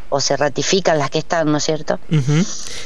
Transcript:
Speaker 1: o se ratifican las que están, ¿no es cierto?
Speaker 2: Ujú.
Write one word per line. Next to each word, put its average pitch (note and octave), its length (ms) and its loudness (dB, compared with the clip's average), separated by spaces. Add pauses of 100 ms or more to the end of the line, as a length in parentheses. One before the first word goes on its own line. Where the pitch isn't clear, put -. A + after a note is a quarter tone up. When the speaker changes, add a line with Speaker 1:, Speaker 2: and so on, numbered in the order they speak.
(100)
Speaker 1:
o C#3 100 0
se C#3 160 0
ratifican D3+ 600 2
las C#3 100 0
que D#3 100 -2
están, D#3+ 320 0
¿no D3+ 60 2
es C#3+ 80 0
cierto? D#3 340 -2 (140)
Speaker 2:
Ujú. D3 320 4 (420)